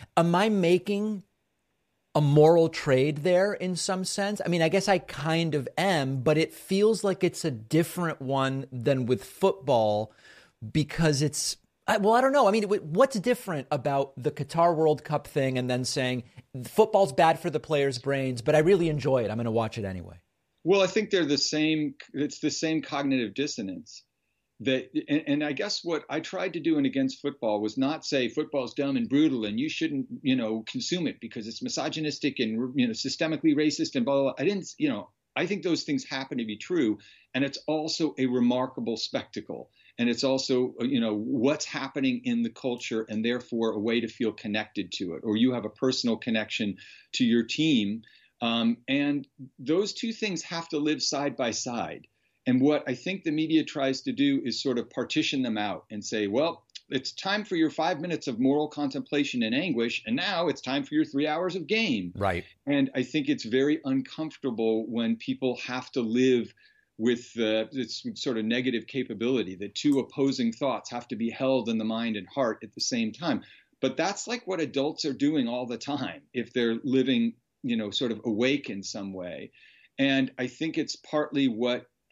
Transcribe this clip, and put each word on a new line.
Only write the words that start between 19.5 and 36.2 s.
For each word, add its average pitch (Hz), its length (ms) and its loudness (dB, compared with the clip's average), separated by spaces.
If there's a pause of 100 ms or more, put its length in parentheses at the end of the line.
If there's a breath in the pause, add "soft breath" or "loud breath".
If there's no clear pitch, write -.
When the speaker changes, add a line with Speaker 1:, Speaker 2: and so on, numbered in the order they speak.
Speaker 1:
watch 110 260 0
it 107 80 -4
anyway"? 90 340 -8 (440)
Speaker 2:
Well, 190 180 6
I 185 60 6
think 214 240 0
they're 175 140 4
the 143 120 2
same. 156 560 0 (200)
It's 143 260 -4
the 156 100 0
same 160 320 -2
cognitive 135 540 -2
dissonance. 110 680 -6 (580)
That, 131 280 0 (180)
and, 151 200 0
and 147 160 0
I 147 80 -2
guess - 320 -4
what 170 260 -2
I 143 100 -4
tried 180 340 -6
to 170 60 -4
do 156 200 2
in 139 80 4
Against 131 340 -2
Football 113 400 -2
was 107 160 -2
not 147 260 -2
say 127 240 0
football's 139 460 -4
dumb 139 240 -2
and 117 100 0
brutal 135 380 4
and 104 140 -2
you 151 100 -2
shouldn't, 147 380 -4 (160)
you 131 120 2
know, 110 300 -2
consume 160 400 -4
it 104 160 -6
because 113 260 -10
it's 117 140 -12
misogynistic 143 800 -4
and, 117 360 -2
you 123 120 4
know, 113 60 0
systemically 156 640 0
racist 156 400 0
and 123 80 2
blah, 139 120 2
blah, 139 80 4
blah. 131 160 2
I 135 60 0
didn't, 196 240 0 (100)
you 151 100 2
know, 101 220 -6 (240)
I 147 100 -2
think 180 160 -2
those 165 220 0
things 139 200 -2
happen 135 360 -6